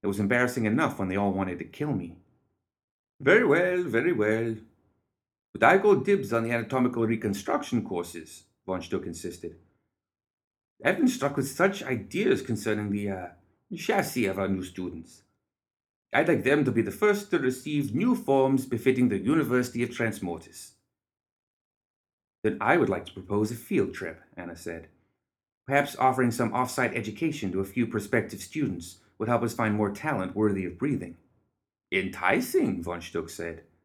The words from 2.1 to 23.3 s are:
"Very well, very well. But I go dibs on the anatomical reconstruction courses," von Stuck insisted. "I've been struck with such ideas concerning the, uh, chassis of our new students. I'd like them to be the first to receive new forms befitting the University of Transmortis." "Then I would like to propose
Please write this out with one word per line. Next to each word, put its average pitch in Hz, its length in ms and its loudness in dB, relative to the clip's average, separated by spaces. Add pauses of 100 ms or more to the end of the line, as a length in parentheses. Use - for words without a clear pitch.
"Very 202 260 6
well, 180 380 4
very 151 300 2
well. 110 420 0 (1000)
But - 100 0
I 165 140 8
go 196 180 6
dibs 139 380 2
on 117 100 2
the 117 80 -2
anatomical 117 560 0
reconstruction 110 760 -2
courses," 87 640 -8 (200)
von 92 160 -4
Stuck - 240 -6
insisted. 87 540 -12 (1200)
"I've 165 140 2
been 294 100 4
struck - 300 0
with 139 100 -2
such 196 360 0
ideas 131 580 0
concerning 104 500 -2
the, 101 180 -2
uh, 92 200 -8 (460)
chassis 175 500 0
of 95 120 -2
our 98 100 0
new 95 160 -2
students. 85 600 -12 (880)
I'd - 160 2
like 127 160 2
them 143 220 4
to 127 60 2
be 110 120 2
the 101 80 -2
first 208 400 2
to 170 80 2
receive 131 560 -2
new 226 200 2
forms 135 520 4
befitting 123 420 2
the 101 80 0
University 120 640 0
of 120 80 -2
Transmortis." - 840 -6 (1700)
"Then 107 180 -2
I 131 160 4
would 139 120 4
like 87 180 -4
to - 60 -20
propose 101 380 -2